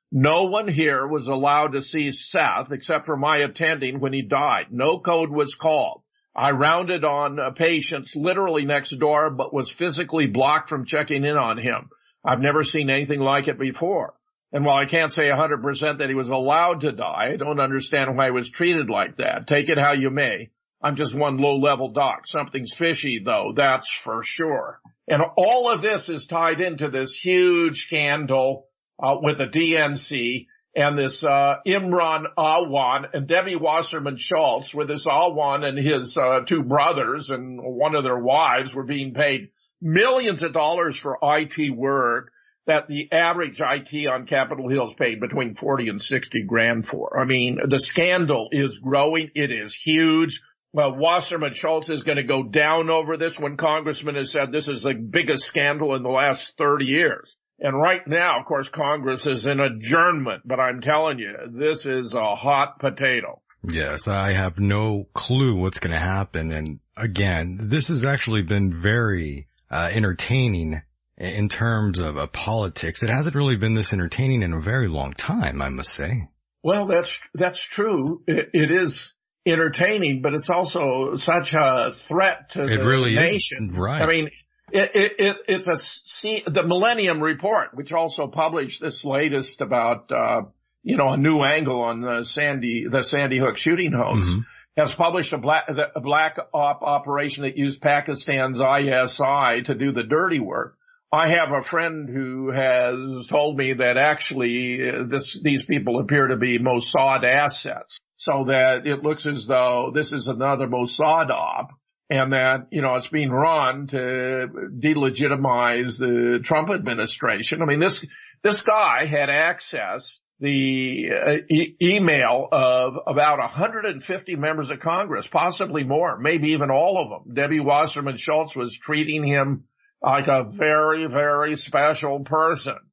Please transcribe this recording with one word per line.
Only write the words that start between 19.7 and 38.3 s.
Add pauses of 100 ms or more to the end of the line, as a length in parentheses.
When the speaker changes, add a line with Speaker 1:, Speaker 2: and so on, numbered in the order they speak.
Speaker 1:
how
you
may. (300)
I'm
just
one
low-level
doc.
Something's
fishy,
though,
that's
for
sure. (260)
And (140)
all
of
this
is
tied
into
this
huge
scandal, (360)
uh,
with
the
D
N
C (260)
and
this,
uh, (120)
Imran (140)
Awan
and
Debbie
Wasserman
Schultz,
where
this
Awan
and
his,
uh,
two
brothers
and
one
of
their
wives